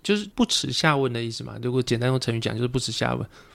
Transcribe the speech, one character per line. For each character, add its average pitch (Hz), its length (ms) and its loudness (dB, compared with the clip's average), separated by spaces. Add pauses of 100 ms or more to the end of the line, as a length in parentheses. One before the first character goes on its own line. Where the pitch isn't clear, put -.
就 202 100 2
是 208 220 -2
不 233 100 4
耻 - 240 -2
下 151 260 2
问 135 160 2
的 117 80 -2
意 117 120 -4
思 117 100 -10
嘛。 113 180 -12
如 123 120 -2
果 127 100 2
简 120 160 0
单 123 100 2
用 131 120 2
成 120 120 0
语 113 60 0
讲， 113 160 -2
就 113 80 -2
是 123 60 0
不 127 100 0
耻 117 140 -2
下 123 240 0
问。 113 100 -4 (280)